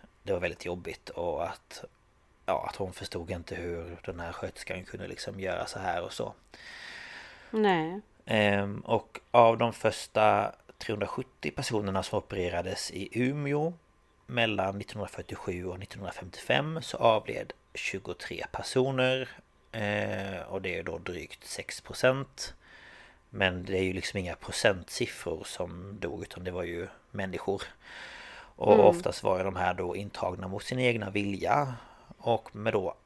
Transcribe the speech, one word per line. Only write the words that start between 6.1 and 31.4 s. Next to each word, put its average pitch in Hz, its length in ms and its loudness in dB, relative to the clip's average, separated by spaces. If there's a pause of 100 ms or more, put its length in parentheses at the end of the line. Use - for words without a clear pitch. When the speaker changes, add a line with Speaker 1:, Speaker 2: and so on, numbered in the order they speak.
Speaker 1:
så. - 200 -4 (1160)
Speaker 2:
Nej. 190 520 4 (240)
Speaker 1:
Ehm, 101 540 4
och - 400 0 (120)
av 113 260 10
de 117 160 2
första 104 840 4 (220)
trehundrasjuttio - 760 -4
personerna 101 520 0
som - 160 0
opererades 90 720 -2
i 98 200 -6
Umeå 147 640 0 (520)
mellan 104 520 0
nittonhundrafyrtiosju 98 880 -6
och 90 140 -6
nittonhundrafemtiofem 120 1000 -2
så - 160 -8
avled 110 560 2 (200)
tjugotre - 800 -8
personer. 131 800 0 (420)
Eh, 104 680 -2
och 95 200 -6
det 90 160 -2
är 87 60 -6
då 85 140 -6
drygt 85 500 -10
sex - 340 -10
procent. - 720 0 (760)
Men 92 360 2
det 98 120 0
är 95 60 4
ju 92 100 2
liksom 92 260 -4
inga 87 160 -4
procentsiffror - 1120 0
som 90 540 -8
dog, 87 240 -4
utan 90 200 -12
det 90 80 -6
var 90 120 -4
ju 85 240 -6 (240)
människor. 98 500 -2 (920)
Och - 180 8
Speaker 2:
Mm. 214 120 12
Speaker 1:
oftast - 380 6
var 95 140 2
ju 92 60 0
de 95 120 -2
här 92 180 2
då 90 220 -2
intagna 92 520 -4
mot 98 160 -6
sin 127 160 -4
egna 117 300 2
vilja 101 640 2 (440)